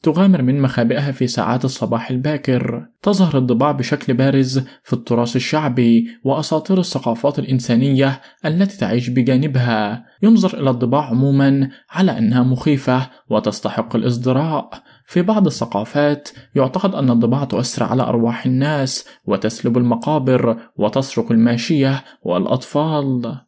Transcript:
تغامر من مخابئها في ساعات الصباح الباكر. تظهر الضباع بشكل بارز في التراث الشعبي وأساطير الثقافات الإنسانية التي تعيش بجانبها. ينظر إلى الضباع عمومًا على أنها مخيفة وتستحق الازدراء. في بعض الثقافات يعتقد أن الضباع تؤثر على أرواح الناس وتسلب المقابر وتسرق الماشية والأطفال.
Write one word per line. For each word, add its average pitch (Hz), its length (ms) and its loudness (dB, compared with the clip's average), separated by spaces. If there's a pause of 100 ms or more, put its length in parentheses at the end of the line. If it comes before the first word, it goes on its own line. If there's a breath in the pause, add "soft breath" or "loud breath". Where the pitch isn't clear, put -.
تغامر 165 380 4
من 135 200 2
مخابئها 135 500 0
في 131 160 -2
ساعات 120 380 -2
الصباح 117 440 -4
الباكر. 127 760 -2 (140)
تظهر 180 360 2
الضباع 127 340 2
بشكل 139 420 -2
بارز 135 500 2 (200 loud breath)
في - 100 -4
التراث 117 420 -2
الشعبي 123 720 2 (160 loud breath)
وأساطير 156 560 0
الثقافات 143 600 -2
الإنسانية 135 840 0 (240 loud breath)
التي 180 320 0
تعيش 123 320 -2
بجانبها. 123 960 0 (180 soft breath)
ينظر 202 360 4
إلى 135 100 0
الضباع 123 400 0
عمومًا 139 600 2 (220 loud breath)
على 165 260 0
أنها 113 260 2
مخيفة 131 680 0 (200 soft breath)
وتستحق 107 680 -2
الازدراء. 127 760 -2 (360 soft breath)
في 180 160 0
بعض 202 240 2
الثقافات 147 840 -2 (260 loud breath)
يعتقد 160 400 0
أن 135 160 0
الضباع 120 320 2
تؤثر 127 400 -4
على 123 200 0
أرواح 117 420 -2
الناس 135 600 -2 (200 loud breath)
وتسلب 113 520 -2
المقابر 123 800 0 (180 loud breath)
وتسرق 117 560 -2
الماشية 123 720 2 (200 loud breath)
والأطفال. 135 1200 -2